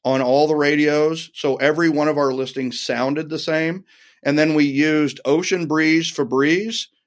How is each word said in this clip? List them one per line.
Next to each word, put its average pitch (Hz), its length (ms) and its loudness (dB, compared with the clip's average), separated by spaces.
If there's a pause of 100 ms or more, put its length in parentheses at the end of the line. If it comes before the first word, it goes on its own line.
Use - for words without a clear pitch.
on 131 180 0
all 135 260 2
the 156 80 2
radios, 151 800 0
so 135 240 -2
every 156 320 2
one 151 200 0
of 147 80 0
our 139 160 0
listings 131 460 -6
sounded 135 500 -4
the 156 100 -6
same. 160 460 -4 (380)
And 143 140 0
then 156 160 2
we 151 120 4
used 147 600 0
Ocean 170 400 0
Breeze 156 460 0
Febreze 156 760 -2 (200)